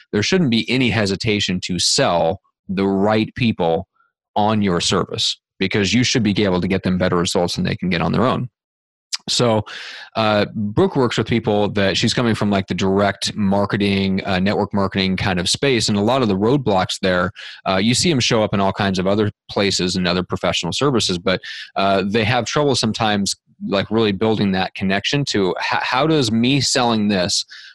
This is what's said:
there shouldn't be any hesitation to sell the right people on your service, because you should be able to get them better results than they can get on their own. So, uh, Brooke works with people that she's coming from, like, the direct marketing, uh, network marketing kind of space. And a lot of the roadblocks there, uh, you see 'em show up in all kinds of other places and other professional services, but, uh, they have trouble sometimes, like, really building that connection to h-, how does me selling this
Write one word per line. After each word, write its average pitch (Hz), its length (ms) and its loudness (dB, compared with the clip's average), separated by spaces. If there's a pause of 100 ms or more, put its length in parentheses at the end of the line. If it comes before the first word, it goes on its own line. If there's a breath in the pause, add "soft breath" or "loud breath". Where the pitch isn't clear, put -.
(140)
there 104 100 0
shouldn't 170 280 2
be 113 180 0
any 123 200 2
hesitation 98 680 0
to 90 200 -6
sell 85 600 0 (300)
the 98 180 0
right 104 480 0
people 92 540 0 (480)
on 104 240 2
your 90 180 2
service, - 580 -2 (200)
because 95 360 0
you 120 120 2
should 120 180 0
be 104 220 2
able 90 160 2
to 92 80 -2
get 95 140 0
them 92 140 0
better 90 200 0
results 90 380 0
than 92 100 -2
they 92 100 -2
can 87 140 -4
get 85 120 -2
on 90 120 -2
their 92 100 0
own. 127 260 -2 (760)
So, 113 360 2 (520 loud breath)
uh, 107 400 2
Brooke 110 400 0
works 127 200 2
with 110 120 0
people 104 460 0
that 98 220 2
she's - 200 0
coming 117 180 2
from, 104 160 0
like, 98 160 2
the - 80 -6
direct 98 640 0
marketing, 98 880 0
uh, 95 140 0
network 98 340 0
marketing 95 440 0
kind 92 220 0
of 87 80 -2
space. 131 400 0
And 107 80 0
a 101 60 2
lot 127 220 2
of 107 60 2
the 95 80 0
roadblocks 107 640 0
there, 90 300 0 (360 loud breath)
uh, 95 80 2
you 107 180 2
see 175 160 2
'em 135 120 2
show 113 200 2
up 104 140 0
in 101 40 2
all 98 140 2
kinds 98 240 0
of 92 80 -2
other 104 240 2 (180)
places 92 480 0
and 90 120 0
other 87 160 0
professional 87 500 -4
services, 110 460 0
but, 92 220 0 (340 loud breath)
uh, 98 280 2
they 104 200 0
have 117 220 0
trouble 147 300 0
sometimes, 107 600 0 (320)
like, 98 240 -2
really 107 220 2
building 104 400 0
that 92 200 -2
connection 98 520 -2
to 95 340 0
h-, - 240 -4
how 135 240 0
does 147 240 0
me 120 280 2
selling 117 500 0
this 90 360 0 (300 loud breath)